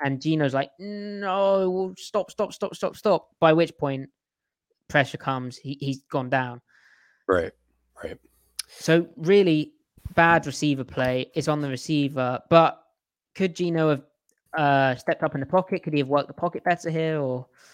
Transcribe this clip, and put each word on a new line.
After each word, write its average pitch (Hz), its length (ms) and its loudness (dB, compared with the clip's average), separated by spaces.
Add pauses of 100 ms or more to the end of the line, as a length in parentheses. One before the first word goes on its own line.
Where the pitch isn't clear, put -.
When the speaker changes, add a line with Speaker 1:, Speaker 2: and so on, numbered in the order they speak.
Speaker 1:
and 135 180 -2
Geno's 151 340 0
like, 139 160 -2 (100)
"No, 196 1160 -2
stop, - 340 -6
stop, - 220 -6
stop, - 220 -8
stop, - 220 -6
stop." 190 320 0 (100)
By 160 140 6
which 160 260 2
point, 135 320 -6 (800)
pressure 143 300 0
comes. 127 400 -6
He, 139 220 -12
he's 135 240 -6
gone 131 260 -6
down. 127 300 -2 (680)
Speaker 2:
Right, 90 240 0 (500)
right. 82 160 -10 (500)
Speaker 1:
So 165 480 2
really 165 580 4 (400)
bad 165 320 4
receiver 139 380 -2
play. 127 500 -4
It's 151 140 -4
on 151 120 -2
the 143 80 -4
receiver, 135 720 -4 (100)
but 165 320 6 (520)
could 190 200 -2
Geno 165 360 0
have, 139 120 0 (540)
uh, 139 400 4
stepped - 260 -4
up 156 120 -2
in 143 60 -6
the 135 60 -6
pocket? 185 380 -2
Could 160 80 -6
he 147 80 2
have 131 80 -2
worked 143 200 0
the 147 60 -18
pocket - 300 -6
better 175 260 -2
here, 160 300 -2
or 127 260 -4 (280)